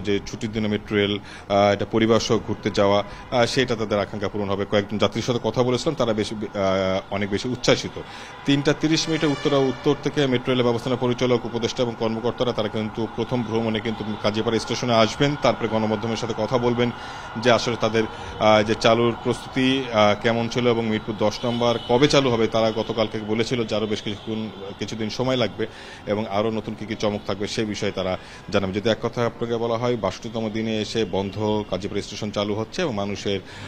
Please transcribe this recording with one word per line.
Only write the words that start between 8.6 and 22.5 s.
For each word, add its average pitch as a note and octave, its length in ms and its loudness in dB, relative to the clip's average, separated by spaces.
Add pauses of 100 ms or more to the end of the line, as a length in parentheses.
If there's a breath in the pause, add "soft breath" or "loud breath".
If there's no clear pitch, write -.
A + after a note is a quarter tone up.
তিরিশ D#3 360 0
মিনিটে D#3+ 180 0
উত্তরা C#3+ 320 2
উত্তর C3+ 440 2
থেকে C#3+ 240 0
মেট্রো B2+ 280 0
রেল B2+ 80 4
ব্যবস্থাপনা A#2+ 340 0
পরিচালক, B2 480 2
উপদেষ্টা A#2 380 -2
এবং A#2 160 0
কর্মকর্তারা A2+ 540 -2
তারা A2 160 -2
কিন্তু G#2+ 380 -4 (100)
প্রথম A#2+ 260 -2
ভ্রমণে A2+ 380 -2
কিন্তু A2 240 -6 (180)
কাজীপাড়া A2 360 2
স্টেশনে A#2+ 360 0
আসবেন, B2+ 480 4
তারপরে A#2 260 2
গণমাধ্যমের A2 480 0
সাথে A2+ 200 -4
কথা A2 220 0
বলবেন A#2+ 320 2 (520 loud breath)
যে A#2+ 100 6
আসলে A2+ 280 2
তাদের, A2+ 240 2
আহ, G#2+ 580 4
যে G#2+ 180 2
চালুর A#2 340 6 (100)
প্রস্তুতি, B2 440 0 (100)
আহ, A2 440 4
কেমন A#2 260 2
ছিল A#2+ 180 -2
এবং A#2 200 4
মিরপুর G#2+ 320 -2
দশ G#2+ 160 2 (100)
নম্বর A#2+ 340 2 (100)
কবে B2+ 200 6
চালু C#3 220 4
হবে। A2+ 180 4
তারা A2+ 220 2